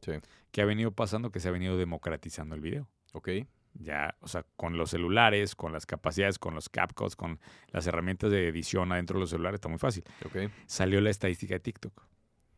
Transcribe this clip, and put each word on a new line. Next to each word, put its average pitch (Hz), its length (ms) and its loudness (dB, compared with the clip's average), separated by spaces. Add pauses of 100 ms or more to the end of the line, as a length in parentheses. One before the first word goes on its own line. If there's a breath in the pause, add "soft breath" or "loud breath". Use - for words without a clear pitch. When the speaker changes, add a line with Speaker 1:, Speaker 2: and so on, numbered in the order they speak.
Speaker 1:
Sí. 87 100 -6 (400 soft breath)
Speaker 2:
¿Qué 104 100 0
ha 101 40 6
venido 107 260 2
pasando? 110 400 -2
Que 92 80 -6
se 87 80 -2
ha 90 40 2
venido 92 260 0
democratizando 80 760 -4
el 78 60 -8
video. 101 300 -6 (240)
Speaker 1:
Ok. - 160 -8 (460)
Speaker 2:
Ya, 73 440 -4
o - 80 -16
sea, - 160 -6 (140)
con 85 200 -2
los 80 120 0
celulares, 101 680 4
con 82 160 -6
las 78 140 -8
capacidades, 98 520 0
con - 160 -6
los - 140 -8
CapCuts, - 480 -2
con 82 240 -6 (300 loud breath)
las 87 180 -2
herramientas 90 420 0
de 95 200 4
edición 90 420 0
adentro 90 260 0
de 95 40 2
los 87 80 0
celulares, 85 300 -2
está 85 100 -6
muy 82 80 -2
fácil. 107 260 0 (220 loud breath)
Speaker 1:
Ok. 101 260 -4 (140)
Speaker 2:
Salió 95 340 4
la 104 120 6
estadística 95 420 0
de 90 80 -2
TikTok. - 420 -10 (540)